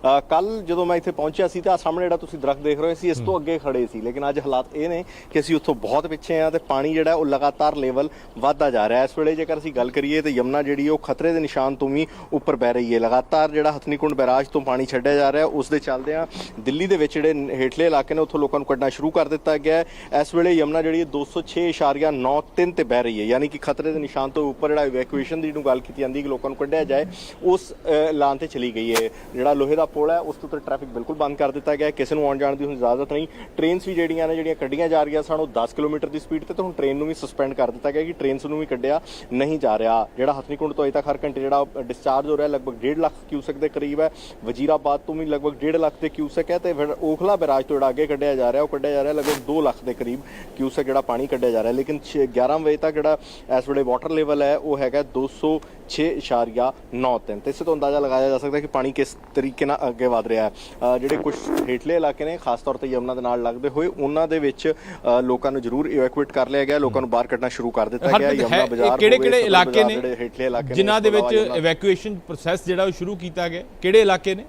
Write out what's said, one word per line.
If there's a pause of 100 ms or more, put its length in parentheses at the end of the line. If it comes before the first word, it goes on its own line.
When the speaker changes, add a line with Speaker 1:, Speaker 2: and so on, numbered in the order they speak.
(180)
Speaker 1:
ਅ,
ਕੱਲ੍ਹ
ਜਦੋਂ
ਮੈਂ
ਇੱਥੇ
ਪਹੁੰਚਿਆ
ਸੀ
ਤਾਂ
ਆਹ
ਸਾਹਮਣੇ
ਜਿਹੜਾ
ਤੁਸੀਂ
ਦਰਖਤ
ਦੇਖ
ਰਹੇ
ਸੀ,
ਇਸ
ਤੋਂ
Speaker 2:
ਹੂੰ।
Speaker 1:
ਅੱਗੇ
ਖੜੇ
ਸੀ,
ਲੇਕਿਨ
ਅੱਜ
ਹਾਲਾਤ
ਇਹ
ਨੇ (260)
ਕਿ
ਅਸੀਂ
ਉੱਥੋਂ
ਬਹੁਤ
ਪਿੱਛੇ
ਹਾਂ
ਤੇ
ਪਾਣੀ
ਜਿਹੜਾ
ਉਹ
ਲਗਾਤਾਰ
ਲੈਵਲ (300)
ਵੱਧਦਾ
ਜਾ
ਰਿਹਾ।
ਇਸ
ਵੇਲੇ
ਜੇਕਰ
ਅਸੀਂ
ਗੱਲ
ਕਰੀਏ
ਤਾਂ
ਯਮੁਨਾ
ਜਿਹੜੀ
ਉਹ
ਖਤਰੇ
ਦੇ
ਨਿਸ਼ਾਨ
ਤੋਂ
ਵੀ (260)
ਉੱਪਰ
ਵਹਿ
ਰਹੀ
ਹੈ।
ਲਗਾਤਾਰ
ਜਿਹੜਾ
ਹਥਨੀਕੁੰਡ
ਬੈਰਾਜ
ਤੋਂ
ਪਾਣੀ
ਛੱਡਿਆ
ਜਾ
ਰਿਹਾ,
ਉਸ
ਦੇ
ਚੱਲਦਿਆਂ (340)
ਦਿੱਲੀ
ਦੇ
ਵਿੱਚ
ਜਿਹੜੇ
ਨ-,
ਹੇਠਲੇ
ਇਲਾਕੇ
ਨੇ,
ਉੱਥੋਂ
ਲੋਕਾਂ
ਨੂੰ
ਕੱਢਣਾ
ਸ਼ੁਰੂ
ਕਰ
ਦਿੱਤਾ
ਗਿਆ
ਹੈ। (360)
ਇਸ
ਵੇਲੇ
ਯਮੁਨਾ
ਜਿਹੜੀ
ਹੈ
ਦੋ
ਸੌ
ਛੇ
ਇਸ਼ਾਰੀਆ
ਨੌ
ਤਿੰਨ
ਤੇ
ਵਹਿ
ਰਹੀ
ਹੈ,
ਯਾਨੀ
ਕਿ
ਖਤਰੇ
ਦੇ
ਨਿਸ਼ਾਨ
ਤੋਂ
ਉੱਪਰ
ਜਿਹੜਾ
ਇਵੈਕੂਏਸ਼ਨ
ਦੀ
ਜਿਹਨੂੰ
ਗੱਲ
ਕੀਤੀ
ਜਾਂਦੀ
ਕਿ
ਲੋਕਾਂ
ਨੂੰ
ਕੱਢਿਆ
ਜਾਏ, (360)
ਉਸ,
ਅ,
ਐਲਾਨ
ਤੇ
ਚਲੀ
ਗਈ
ਹੈ। (260)
ਜਿਹੜਾ
ਲੋਹੇ
ਦਾ
ਪੁਲ
ਹੈ,
ਉਸ
ਦੇ
ਉੱਤੇ
ਟ੍ਰੈਫਿਕ
ਬਿਲਕੁਲ
ਬੰਦ
ਕਰ
ਦਿੱਤਾ
ਗਿਆ
ਹੈ।
ਕਿਸੇ
ਨੂੰ
ਆਉਣ
ਜਾਣ
ਦੀ
ਹੁਣ
ਇਜਾਜ਼ਤ
ਨਹੀਂ। (300)
ਟ੍ਰੇਨਸ
ਵੀ
ਜਿਹੜੀਆਂ
ਨੇ,
ਜਿਹੜੀਆਂ
ਕੱਢੀਆਂ
ਜਾ
ਰਹੀਆਂ
ਸਨ,
ਉਹ
ਦਸ
ਕਿਲੋਮੀਟਰ
ਦੀ
ਸਪੀਡ
ਤੇ,
ਤੇ
ਹੁਣ
ਟ੍ਰੇਨ
ਨੂੰ
ਵੀ
ਸਸਪੈਂਡ
ਕਰ
ਦਿੱਤਾ
ਗਿਆ
ਕਿ
ਟ੍ਰੇਨਸ
ਨੂੰ
ਵੀ
ਕੱਢਿਆ (320)
ਨਹੀਂ
ਜਾ
ਰਿਹਾ।
ਜਿਹੜਾ
ਹਥਨੀਕੁੰਡ
ਤੋਂ
ਅਜੇ
ਤੱਕ
ਹਰ
ਘੰਟੇ
ਜਿਹੜਾ (140)
ਡਿਸਚਾਰਜ
ਹੋ
ਰਿਹਾ,
ਲਗਭਗ
ਡੇਢ
ਲੱਖ (180)
ਕਿਊਸੈਕ
ਦੇ
ਕਰੀਬ
ਹੈ। (340)
ਵਜ਼ੀਰਾਬਾਦ
ਤੋਂ
ਵੀ
ਲਗਭਗ
ਡੇਢ
ਲੱਖ
ਦੇ
ਕਿਊਸੈਕ
ਹੈ
ਤੇ
ਫਿਰ
ਓਖਲਾ
ਬੈਰਾਜ
ਤੋਂ
ਜਿਹੜਾ
ਅੱਗੇ
ਕੱਢਿਆ
ਜਾ
ਰਿਹਾ,
ਉਹ
ਕੱਢਿਆ
ਜਾ
ਰਿਹਾ
ਲਗਭਗ
ਦੋ
ਲੱਖ
ਦੇ
ਕਰੀਬ (360)
ਕਿਊਸੈਕ
ਜਿਹੜਾ
ਪਾਣੀ
ਕੱਢਿਆ
ਜਾ
ਰਿਹਾ।
ਲੇਕਿਨ
ਛੇ,
ਗਿਆਰਾਂ
ਵਜੇ
ਤੱਕ
ਜਿਹੜਾ (400)
ਇਸ
ਵੇਲੇ
ਵਾਟਰ
ਲੈਵਲ
ਹੈ,
ਉਹ
ਹੈਗਾ
ਦੋ (140)
ਸੌ (280)
ਛੇ
ਇਸ਼ਾਰੀਆ (220)
ਨੌ
ਤਿੰਨ।
ਤੇ
ਇਸ
ਤੋਂ
ਅੰਦਾਜ਼ਾ
ਲਗਾਇਆ
ਜਾ
ਸਕਦਾ
ਕਿ
ਪਾਣੀ
ਕਿਸ (180)
ਤਰੀਕੇ
ਨਾਲ (100)
ਅੱਗੇ
ਵਧ
ਰਿਹਾ
ਹੈ।
ਅ,
ਜਿਹੜੇ
ਕੁਛ (340)
ਹੇਠਲੇ
ਇਲਾਕੇ
ਨੇ,
ਖਾਸ
ਤੌਰ
ਤੇ
ਯਮੁਨਾ
ਦੇ
ਨਾਲ
ਲੱਗਦੇ
ਹੋਏ,
ਉਹਨਾਂ
ਦੇ
ਵਿੱਚ, (440)
ਅ,
ਲੋਕਾਂ
ਨੂੰ
ਜ਼ਰੂਰ
ਇਵੈਕੂਏਟ
ਕਰ
ਲਿਆ
ਗਿਆ,
ਲੋਕਾਂ
ਨੂੰ
ਬਾਹਰ
ਕੱਢਣਾ
ਸ਼ੁਰੂ
ਕਰ
ਦਿੱਤਾ
ਗਿਆ।
Speaker 2:
ਹਰਪ੍ਰੀਤ,
Speaker 1:
ਯਮੁਨਾ
Speaker 2:
ਹੈ,
ਇਹ
Speaker 1:
ਬਾਜ਼ਾਰ
Speaker 2:
ਕਿਹੜੇ-ਕਿਹੜੇ
Speaker 1:
ਹੋਵੇ,
Speaker 2:
ਇਲਾਕੇ
Speaker 1:
ਜਿਹੜੇ
Speaker 2:
ਨੇ
Speaker 1:
ਹੇਠਲੇ
ਇਲਾਕੇ
ਨੇ,
Speaker 2:
ਜਿਨ੍ਹਾਂ
Speaker 1:
ਉਸ
ਤੋਂ
Speaker 2:
ਦੇ
ਵਿੱਚ
Speaker 1:
ਇਲਾਵਾ
ਯਮੁਨਾ
Speaker 2:
ਇਵੈਕੂਏਸ਼ਨ
ਪ੍ਰੋਸੈਸ
ਜਿਹੜਾ
ਉਹ
ਸ਼ੁਰੂ
ਕੀਤਾ
ਗਿਆ? (200)
ਕਿਹੜੇ
ਇਲਾਕੇ
ਨੇ?